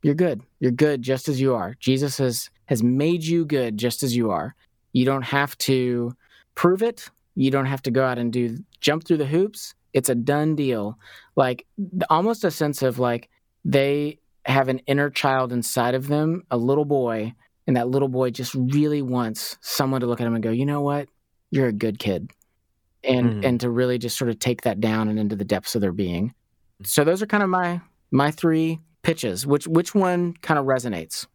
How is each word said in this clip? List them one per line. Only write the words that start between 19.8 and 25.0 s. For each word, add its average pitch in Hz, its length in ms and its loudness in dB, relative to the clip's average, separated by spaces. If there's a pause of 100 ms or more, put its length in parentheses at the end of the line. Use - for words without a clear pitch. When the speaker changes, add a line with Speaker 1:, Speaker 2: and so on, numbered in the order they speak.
Speaker 1:
to 123 60 -2
look 120 160 -2
at 117 40 0
him 117 80 0
and 113 80 -2
go, 113 80 0
"You 123 140 0
know 147 160 -2
what? 143 280 -2 (420)
You're 135 180 2
a 110 40 0
good 104 260 -4
kid." 95 320 -4 (760)
And, 123 280 2
Speaker 2:
Mm-hmm. 104 120 -4
Speaker 1:
and 123 160 2
to 123 100 -2
really 123 280 0
just 117 200 -6
sort 123 120 0
of 107 100 -4
take 123 220 -2
that 104 180 -2
down 110 280 0